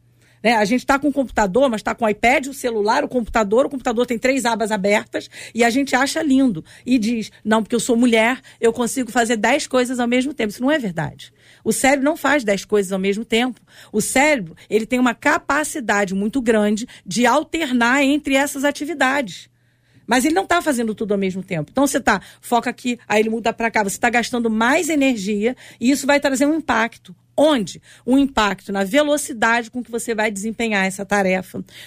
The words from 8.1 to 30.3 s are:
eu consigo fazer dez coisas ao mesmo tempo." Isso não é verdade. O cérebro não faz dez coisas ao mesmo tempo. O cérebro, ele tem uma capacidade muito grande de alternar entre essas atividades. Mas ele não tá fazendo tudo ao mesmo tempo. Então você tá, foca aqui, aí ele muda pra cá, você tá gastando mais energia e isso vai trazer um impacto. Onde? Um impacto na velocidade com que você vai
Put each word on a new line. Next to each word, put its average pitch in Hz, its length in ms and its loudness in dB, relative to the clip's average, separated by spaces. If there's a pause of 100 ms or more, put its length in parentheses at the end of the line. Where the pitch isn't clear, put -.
eu 226 120 2
consigo 240 380 -4
fazer 233 260 0
dez 226 300 0
coisas 247 320 -2
ao 240 80 0
mesmo 254 260 0
tempo." 214 180 -4
Isso 240 120 -10
não 262 80 0
é 311 80 2
verdade. 165 540 -8 (320)
O 226 80 0
cérebro 269 320 2
não 311 120 2
faz 277 280 0
dez 202 200 -2
coisas 196 280 0
ao 190 60 -2
mesmo 196 260 -2
tempo. 240 360 -2 (300)
O 214 100 0
cérebro, 262 540 0 (160)
ele 214 160 0
tem 247 140 -2
uma 247 140 2
capacidade 277 1000 -2
muito 208 260 -2
grande 214 460 0 (180)
de 220 220 -2
alternar 269 800 0
entre 277 320 0
essas 277 260 -2
atividades. 277 880 -2 (580)
Mas 240 180 2
ele 320 100 2
não 359 120 0
tá 339 160 0
fazendo 233 320 -2
tudo 202 160 -6
ao 208 80 0
mesmo 190 240 -4
tempo. 160 300 -8
Então 277 160 2
você 294 100 -2
tá, 220 220 0 (200)
foca 240 300 -2
aqui, 240 380 -6
aí 214 120 2
ele 220 100 2
muda 226 220 -2
pra 226 160 -4
cá, 220 140 0
você 196 160 -4
tá 240 100 0
gastando 233 400 0
mais 247 400 2
energia 240 680 0 (240)
e 233 100 2
isso 269 160 0
vai 285 140 4
trazer 269 260 0
um 302 80 2
impacto. 220 640 -4 (220)
Onde? 269 440 2 (240)
Um 254 100 4
impacto 214 560 0
na 196 100 -2
velocidade 233 880 0
com 247 120 -10
que - 80 -14
você 233 240 -6
vai 214 160 0